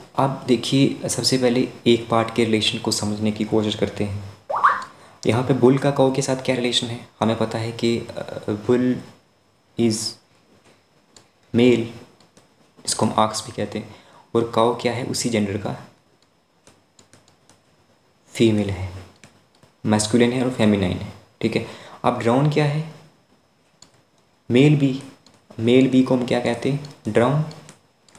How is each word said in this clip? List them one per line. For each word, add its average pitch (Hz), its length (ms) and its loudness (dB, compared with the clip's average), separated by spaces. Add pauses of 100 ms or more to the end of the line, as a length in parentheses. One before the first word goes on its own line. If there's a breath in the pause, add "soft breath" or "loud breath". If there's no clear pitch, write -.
(160)
अब 135 320 0
देखिए, 135 600 0
सबसे 120 280 0
पहले 123 360 0 (140)
एक 117 220 2
part 113 260 0
के 120 100 2
relation 110 340 0
को 110 120 -4
समझने 104 400 -2
की 107 120 -6
कोशिश 107 320 0
करते 104 280 -4
हैं। 101 300 -8 (960 loud breath)
यहाँ 113 160 2
पे 135 100 0
बुल 127 240 4
का 139 140 0
काऊ 135 240 2
के 139 60 -2
साथ 135 140 -2
क्या 131 200 -4
relation 120 320 -2
है? 117 220 -10 (100)
हमें 113 180 0
पता 113 200 -4
है 113 140 -6
कि, 117 280 -2
अ, - 500 -12
बुल 123 520 0 (800)
is 113 160 2 (1600)
male, 117 300 4 (1000)
जिसको - 200 -2
हम 107 60 0
ऑक्स 107 340 -2
भी 117 60 -14
कहते 107 280 -8
हैं, - 160 -14 (400 loud breath)
और 117 200 0
काऊ 117 200 2
क्या 120 180 -4
है? 117 120 -6
उसी 127 240 -4
gender 104 280 -2
का - 300 -8 (2500)
female 107 360 2
है, 90 340 -8 (840)
Masculine 117 480 2
है 127 120 -2
और 127 80 -2
feminine 98 440 2
है, - 160 -12 (280)
ठीक 110 140 -2
है। 110 120 -2 (360 loud breath)
अब 120 160 0
drown 127 320 2
क्या 151 140 2
है? 151 280 -4 (1600)
Male 143 260 6
bee, 139 260 0 (560)
Male 127 300 4
bee 127 140 4
को 127 120 2
हम 120 120 -2
क्या 120 120 -2
कहते 120 320 -2
हैं? - 240 -8 (120)
Drown। 127 380 2 (720 soft breath)